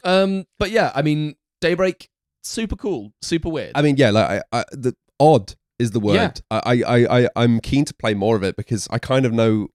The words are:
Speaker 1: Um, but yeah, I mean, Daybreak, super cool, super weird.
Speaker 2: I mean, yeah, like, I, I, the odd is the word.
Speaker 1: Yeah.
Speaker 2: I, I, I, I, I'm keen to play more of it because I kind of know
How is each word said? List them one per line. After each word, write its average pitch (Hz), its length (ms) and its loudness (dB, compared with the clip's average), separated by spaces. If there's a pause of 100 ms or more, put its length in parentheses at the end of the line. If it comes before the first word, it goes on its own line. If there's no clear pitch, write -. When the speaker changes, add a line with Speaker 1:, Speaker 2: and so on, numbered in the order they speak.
Speaker 1:
Um, 190 420 0 (120)
but 202 120 -2
yeah, 208 240 0
I 143 80 -2
mean, 151 340 -2 (240)
Daybreak, 180 480 -2 (340)
super - 340 -6
cool, 123 360 -8 (100)
super 165 260 -4
weird. 147 260 -8
Speaker 2:
I 143 80 0
mean, 147 140 4
yeah, 131 140 4
like, 101 320 0 (100)
I, 120 80 -4
I, - 120 -6
the 127 220 -4 (260)
odd 139 340 4 (240)
is 120 140 0
the 113 80 -2
word. 104 160 2
Speaker 1:
Yeah. 226 160 0 (180)
Speaker 2:
I, 117 320 0
I, - 0 - (240)
I, 123 180 2
I, - 120 0
I'm 117 240 2
keen 139 240 0
to - 100 -10
play 110 200 -4
more 104 220 0
of 95 60 -2
it 92 140 -2
because 107 340 -6
I 117 80 -4
kind 131 280 0
of 113 60 0
know 110 420 2